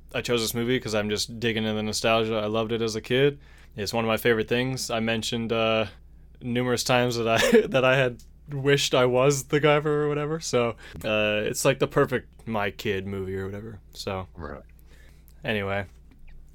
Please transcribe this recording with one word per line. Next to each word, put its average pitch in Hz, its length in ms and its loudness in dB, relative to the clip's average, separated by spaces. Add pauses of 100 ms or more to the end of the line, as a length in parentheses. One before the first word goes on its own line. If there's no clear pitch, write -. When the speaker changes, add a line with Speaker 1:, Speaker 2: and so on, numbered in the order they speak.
(160)
Speaker 1:
I 123 60 -2
chose 120 180 0
this 110 140 -2
movie 120 260 0
'cause 110 160 -4
I'm 107 140 0
just 104 320 -4
digging 110 240 0
in 107 100 -2
the 107 80 -2
nostalgia. 113 520 0
I 107 100 -2
loved 110 260 -2
it 113 100 -2
as 110 140 -2
a 113 60 -6
kid. 139 380 2 (360)
It's 101 180 -6
one 117 120 0
of - 20 0
my 110 80 2
favorite 110 320 2
things. 127 420 -2
I 117 120 -2
mentioned, 113 500 -2
uh, 110 360 2 (540)
numerous 123 440 0
times 123 320 2
that 113 100 0
I, 117 340 6
<laughs> - 60 -2
that 131 160 2
I 131 140 4
had 127 260 0 (260)
wished 143 460 2
I 127 100 6
was 127 400 4
the 151 140 2
Guyver 147 280 4
or 147 200 0
whatever. 147 320 -4
So, 120 360 0 (280)
uh, 107 400 0
it's, 117 220 -4
like, 135 140 2
the 139 80 0
perfect - 600 -2
My 104 240 -2
Kid 95 340 -4
movie 95 300 -6
or 95 100 -6
whatever. 101 340 -12 (120)
So, 95 360 -8 (100)
Speaker 2:
Right. 73 240 -12 (840)
Speaker 1:
anyway, 101 440 -4 (680)